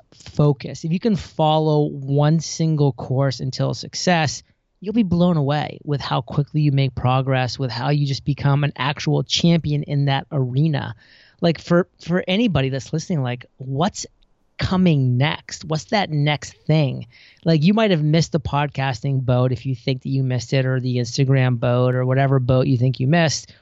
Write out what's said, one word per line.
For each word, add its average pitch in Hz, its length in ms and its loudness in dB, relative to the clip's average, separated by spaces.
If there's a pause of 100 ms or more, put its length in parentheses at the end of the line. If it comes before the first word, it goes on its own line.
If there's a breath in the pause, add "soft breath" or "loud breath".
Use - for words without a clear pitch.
(140)
focus. - 720 -2
If 160 60 -4
you 185 80 0
can 220 160 0
follow 156 720 0
one 143 520 2
single 151 540 0
course 131 460 -4
until 135 340 -4
success, - 720 -2 (380)
you'll 202 120 -6
be 226 100 2
blown 175 340 2
away 143 460 -2
with 143 180 -4
how 147 200 -2
quickly - 400 -4
you 147 120 2
make 135 200 0
progress, 127 640 0
with 131 140 -4
how 120 180 -4
you 147 160 0
just 139 200 -4
become 143 400 0
an - 100 -12
actual 143 480 -2
champion 156 600 0
in 143 220 -2
that 135 260 -2
arena. 131 640 -2 (440 soft breath)
Like, 170 220 0
for, 175 260 2 (140)
for 180 260 -2
anybody 185 420 0
that's 131 220 -8
listening, 160 320 -4
like, 123 220 -6 (120)
what's 135 480 -4 (520)
coming 147 600 2
next? - 480 -2
What's 156 200 -4
that 202 240 -2
next 147 440 -2 (140)
thing? 131 400 0 (380 loud breath)
Like, 160 180 4
you 196 100 4
might 220 180 2
have 151 120 2
missed 156 280 2
the 165 80 0
podcasting 139 840 -2
boat 127 300 2
if 123 140 -6
you 135 100 -4
think 127 280 -4
that 135 60 -8
you 135 140 0
missed 127 300 -4
it, 135 120 2
or 131 140 0
the 123 180 -2
Instagram 127 640 2
boat, 123 360 2
or 127 100 0
whatever 135 340 2
boat 127 280 2
you 135 100 2
think 123 220 0
you 127 80 -2
missed, 160 540 0